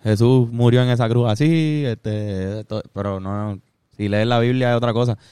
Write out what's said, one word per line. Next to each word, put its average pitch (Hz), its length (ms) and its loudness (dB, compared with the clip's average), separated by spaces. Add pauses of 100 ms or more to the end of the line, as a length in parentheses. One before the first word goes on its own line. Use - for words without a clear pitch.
Jesús 117 480 4
murió 120 320 4
en 123 80 0
esa 120 180 0
cruz 117 220 2
así, 151 560 0
este, 104 760 -6
esto, 107 220 -8 (100)
pero 98 280 -6
no, 101 380 -6 (380)
si 104 120 -4
lees 104 180 0
la 120 140 2
Biblia 123 320 2
es 120 40 2
otra 117 160 0
cosa. 117 240 0 (160)